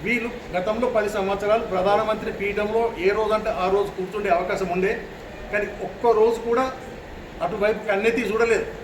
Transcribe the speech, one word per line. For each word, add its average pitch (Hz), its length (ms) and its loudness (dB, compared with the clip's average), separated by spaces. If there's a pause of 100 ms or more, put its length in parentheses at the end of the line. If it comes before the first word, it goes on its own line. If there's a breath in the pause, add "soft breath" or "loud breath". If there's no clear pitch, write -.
వీళ్ళు 233 240 0 (260)
గతంలో 214 420 0
పది 202 200 2
సంవత్సరాలు 202 460 2 (100)
ప్రధానమంత్రి 208 680 2
పీఠంలో 208 420 0 (240)
ఏ 196 40 6 (100)
రోజంటే 214 340 0 (100)
ఆ - 20 2 (100)
రోజు 196 220 2
కూర్చుండే 196 400 -2
అవకాశం 190 380 -2
ఉండే, 196 180 2 (600)
కానీ 208 140 0 (200)
ఒక్క 233 320 2
రోజు 226 200 4 (100)
కూడా 254 160 2 (800)
అటువైపు 208 440 0
కన్నెత్తి 226 420 2
చూడలేదు. 226 360 2 (160)